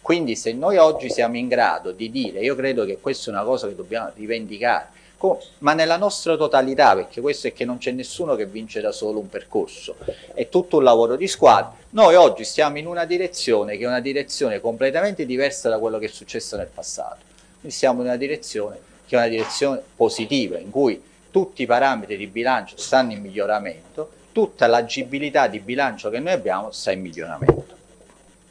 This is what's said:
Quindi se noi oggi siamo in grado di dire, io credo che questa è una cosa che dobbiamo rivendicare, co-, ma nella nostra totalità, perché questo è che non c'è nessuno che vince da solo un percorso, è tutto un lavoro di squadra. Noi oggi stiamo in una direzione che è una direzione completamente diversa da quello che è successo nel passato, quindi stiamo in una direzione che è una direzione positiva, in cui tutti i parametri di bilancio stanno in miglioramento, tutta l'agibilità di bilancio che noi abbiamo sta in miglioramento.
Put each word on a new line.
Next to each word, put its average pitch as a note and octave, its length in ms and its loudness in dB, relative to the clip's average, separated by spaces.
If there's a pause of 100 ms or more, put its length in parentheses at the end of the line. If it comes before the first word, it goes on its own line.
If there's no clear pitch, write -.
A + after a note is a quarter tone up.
Quindi E3 340 0
se A2+ 180 -6
noi E3+ 240 0
oggi D#3 320 4
siamo A#2 280 -2
in B2 100 -6
grado G2+ 440 0
di G#2+ 200 -8
dire, G#2+ 300 -4
io C3 140 0
credo B2+ 300 -2
che F#2+ 140 -6
questa B2+ 320 -6
è - 20 -8
una G2+ 100 -4
cosa A#2 240 -2
che G2+ 80 -10
dobbiamo F#2+ 380 -8
rivendicare, G#2+ 760 -4 (280)
co-, - 240 0 (180)
ma D3 140 2
nella E3 240 2
nostra F#3 380 0
totalità, C3+ 580 4
perché F#2+ 280 -2
questo C#3 260 -4
è A2+ 60 -4
che - 120 -6
non B2 120 -8
c'è - 140 -6
nessuno C3 440 -4
che G#2+ 100 -4
vince G#2+ 360 -10
da G#2 100 -2
solo G#2+ 280 -4
un G2 100 -10
percorso, - 680 -6 (380)
è - 160 -6
tutto F3+ 280 2
un C#3+ 60 6
lavoro A#2 320 6
di E3+ 120 -2
squadra. A2+ 460 4 (180)
Noi G3+ 240 8
oggi D#3 280 8
stiamo D3 340 0
in D3+ 80 -10
una E3+ 200 -4
direzione B2+ 720 0
che A2 80 -6
è - 20 -2
una B2 140 -2
direzione C3 580 -2
completamente C3+ 640 -2
diversa B2+ 440 -2
da A2 100 0
quello A2+ 180 -2
che G#2+ 80 -6
è G#2+ 40 -6
successo - 480 -10
nel F#2 140 -8
passato, - 460 -12 (420)
quindi C#3+ 160 -14
stiamo B2+ 260 2
in B2 60 -4
una B2 100 -2
direzione A#2+ 760 -8 (140)
che - 80 -2
è B2 40 6
una A#2+ 80 2
direzione A2+ 540 -2 (140)
positiva, A2+ 600 0
in F2+ 140 -12
cui B2 280 0 (360)
tutti F#3 280 0
i - 20 0
parametri A#2 500 2
di G2+ 120 -10
bilancio A2+ 500 -2
stanno B2+ 340 0
in G#2 80 -10
miglioramento, G2+ 920 -6 (220)
tutta - 360 2
l'agibilità C3 800 0
di G#2 120 -6
bilancio A#2 500 -4
che A2+ 100 -4
noi E3 120 -4
abbiamo G#2 400 -4
sta - 220 -4
in F#2+ 80 -6
miglioramento. E2 760 -2 (760)